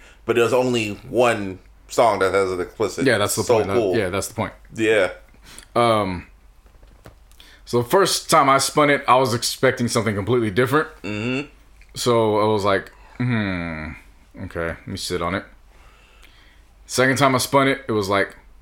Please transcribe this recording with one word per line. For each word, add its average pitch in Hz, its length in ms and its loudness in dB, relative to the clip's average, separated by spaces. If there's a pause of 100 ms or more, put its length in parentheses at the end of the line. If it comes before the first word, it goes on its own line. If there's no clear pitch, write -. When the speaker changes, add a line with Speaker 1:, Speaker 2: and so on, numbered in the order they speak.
(240)
Speaker 1:
But 120 120 -2
there's 117 160 2
only 120 420 0 (140)
one 104 500 0 (300)
song 110 320 2
that 95 120 2
has 95 200 0
an 90 80 -4
explicit. - 440 -4
Speaker 2:
Yeah, 113 140 2
that's 101 160 -2
the 110 80 -2
Speaker 1:
So 123 140 2
Speaker 2:
point. 104 100 0
That, 98 80 -4
Speaker 1:
cool. 107 220 0
Speaker 2:
yeah, 98 120 0
that's 95 200 -4
the - 60 -20
point. 101 180 -6 (220)
Speaker 1:
Yeah. 107 380 2 (600)
Speaker 2:
Um, 107 540 0 (1400)
so 120 180 0
the 120 60 -10
first - 420 0
time 151 180 6
I 135 100 6
spun 147 320 2
it, 143 180 0
I 123 80 6
was 131 180 2
expecting 120 540 -2
something 110 260 -2
completely 107 360 0
different. 131 380 0 (140)
Speaker 1:
Mm-hmm. 113 460 -6 (480)
Speaker 2:
So 113 440 2
I 107 40 2
was 107 200 2
like, 98 280 0 (260)
"Hmm, 90 720 -4 (540)
okay, 85 240 -6
let - 180 -12
me 98 100 -8
sit 87 260 -6
on 87 120 -4
it." 101 100 -6 (1400)
Second 131 300 0
time 135 180 2
I 123 40 2
spun 135 300 2
it, 135 200 -2
it 117 40 -4
was 104 160 0
like, 98 280 0 (260)